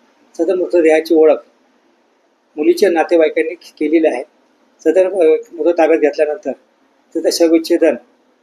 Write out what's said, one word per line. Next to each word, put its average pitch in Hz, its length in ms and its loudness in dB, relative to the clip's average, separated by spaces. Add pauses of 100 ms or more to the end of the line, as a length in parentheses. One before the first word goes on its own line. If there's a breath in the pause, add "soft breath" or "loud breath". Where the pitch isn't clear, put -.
(380)
सदर 170 180 -2
मृतदेहाची 160 600 0
ओळख 156 200 4 (1200)
मुलीच्या 175 340 2
नातेवाईकांनी 160 640 0
केलेली 156 540 -2
आहे. 131 160 -6 (600)
सदर, 175 220 2
अ, 175 300 0 (160)
मृतदेह 160 260 -2
ताब्यात 160 220 2
घेतल्यानंतर 147 520 -2 (640)
सदर 165 160 -4
शवविच्छेदन 165 640 0 (460)